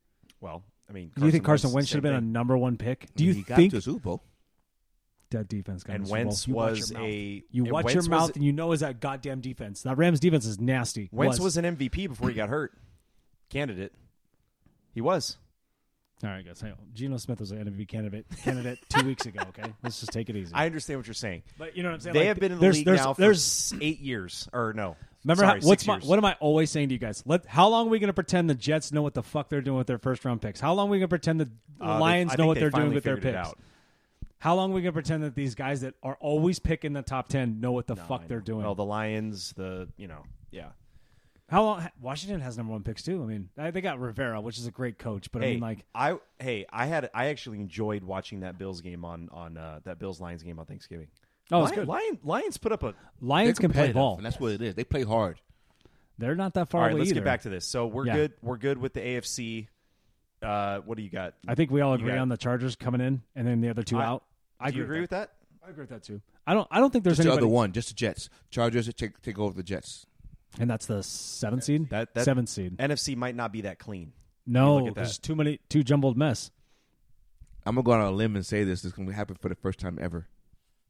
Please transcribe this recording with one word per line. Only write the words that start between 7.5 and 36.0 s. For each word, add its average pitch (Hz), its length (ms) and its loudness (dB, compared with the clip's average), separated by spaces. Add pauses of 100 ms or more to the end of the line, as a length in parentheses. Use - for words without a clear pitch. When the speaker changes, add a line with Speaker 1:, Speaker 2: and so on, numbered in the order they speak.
Speaker 2:
You 123 120 2
watch 151 220 0
Speaker 1:
and 127 80 4
Speaker 2:
your 170 80 6
Speaker 1:
Wentz 170 80 0
Speaker 2:
mouth, 165 200 4
Speaker 1:
was - 60 -6
Speaker 2:
and 143 100 0
you 143 80 4
know 165 200 -2
is 147 80 2
that 131 180 -4
goddamn 135 420 -6
defense. 120 420 -10
That 131 140 -2
Rams 165 220 6
defense 156 260 4
is 104 140 -4
nasty. 117 520 0
Speaker 1:
Wentz 127 280 4
Speaker 2:
Was. - 20 -2
Speaker 1:
was 175 160 2
an 170 80 2
M 175 120 -2
V 131 120 -2
P 190 180 -4
before - 220 -2
he 233 60 -2
got 208 140 -2
hurt. 226 240 -2 (760)
Candidate. 107 440 -6 (1000)
He 113 80 -6
was. 156 360 0 (840)
Speaker 2:
All 107 60 -4
right, 95 160 -10
guys. 85 160 -18
Hang 107 100 -10
on. 95 60 -16 (160)
Geno 131 240 -6
Smith 117 240 -8
was 98 100 -10
an 107 80 -10
M 104 120 -8
V 98 80 -8
P 104 60 -8
candidate, 107 400 -8 (160)
candidate 123 380 -4 (100)
two 131 160 2
weeks 131 200 -4
ago, 107 240 -8
okay? 107 240 -12 (100)
Let's 120 160 -8
just - 140 -10
take 113 160 -4
it 107 80 -6
easy. 87 160 -6
Speaker 1:
I 151 120 2
understand 156 340 -4
what 117 80 -12
you're 113 60 -12
saying. 98 300 -8 (140)
Speaker 2:
But 160 180 -14
you 175 80 -4
know 175 60 -2
what 165 60 -4
I'm 151 60 -10
saying? 165 120 -4
Speaker 1:
They 151 80 6
Speaker 2:
Like, 190 80 4
Speaker 1:
have 185 100 0
been 185 140 2
in 175 40 -6
the 160 40 -6
Speaker 2:
there's, 180 160 8
Speaker 1:
league 147 80 -2
Speaker 2:
there's, 180 160 6
Speaker 1:
now 135 120 2
for - 80 -2
Speaker 2:
there's 202 160 10 (360)
Speaker 1:
s-, - 80 -
eight 151 180 0
years. 117 540 -6
Or 117 200 0
no. 98 220 -4 (300)
Speaker 2:
Remember, 175 180 6
Speaker 1:
Sorry, 196 160 8
Speaker 2:
how, - 80 4
what's 196 140 10
Speaker 1:
six - 60 -4
Speaker 2:
my, 202 80 4
Speaker 1:
years. 147 100 -6
Speaker 2:
what 175 120 6
am 214 80 6
I 190 140 2
always 151 320 4
saying 143 180 0
to 131 40 -2
you 120 60 -2
guys? 110 260 -6
Let, 170 220 2
how 175 200 8
long 226 200 4
are - 20 2
we 226 100 4
gonna 202 140 2
pretend 175 360 2
the 143 60 2
Jets 147 380 0
know 151 80 2
what 147 120 0
the 120 100 -2
fuck - 260 -6
they're 143 120 -2
doing 131 160 0
with 123 100 0
their 123 100 -2
first 127 260 -2
round 120 180 -2
picks? 104 200 -6
How 156 120 2
long 202 140 2
are 202 40 0
we 196 80 4
gonna 185 100 2
pretend 160 320 2
the 131 80 -2 (320)
Speaker 1:
Uh, 107 140 0
they, - 40 4
Speaker 2:
Lions 175 320 4
Speaker 1:
I 165 40 0
Speaker 2:
know - 80 0
Speaker 1:
think 156 40 6
Speaker 2:
what 160 60 6
Speaker 1:
they - 80 2
Speaker 2:
they're 151 80 4
doing 139 120 4
Speaker 1:
finally 143 140 4
Speaker 2:
with 139 80 0
their 131 140 0
Speaker 1:
figured 120 180 -2
it - 20 -4
Speaker 2:
picks? 87 120 -4
Speaker 1:
out. - 100 -16 (800)
Speaker 2:
How 170 160 2
long 190 160 2
are 190 40 0
we 185 60 0
gonna 175 120 0
pretend 156 300 -2
that 135 120 -6
these 139 200 -2
guys 135 260 -4
that 131 200 -8